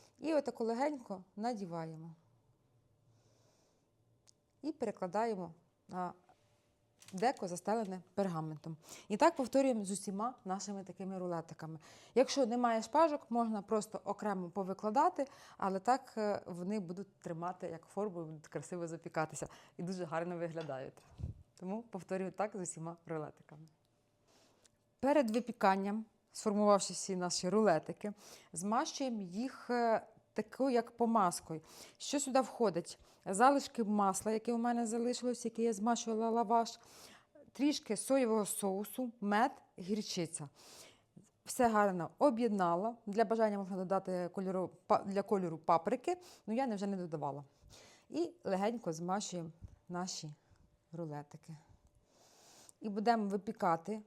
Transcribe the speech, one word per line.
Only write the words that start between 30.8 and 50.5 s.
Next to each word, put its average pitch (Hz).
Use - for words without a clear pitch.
помазкою. 196
Що -
сюди 262
входить? 185
Залишки 247
масла, 202
яке 220
у 233
мене 240
залишилось, 233
яке 226
я 233
змащувала 226
лаваш, 233
трішки 269
соєвого 220
соусу, 208
мед, 208
гірчиця. 175
Все 240
гарно 202
об'єднала. 214
Для 214
бажання 220
можна 190
додати 185
кольору, 185
па-, -
для 196
кольору 185
паприки, 202
але 214
я 269
не, 220
вже 196
не 196
додавала. 147
І 339
легенько 196
змащуємо 175
наші 180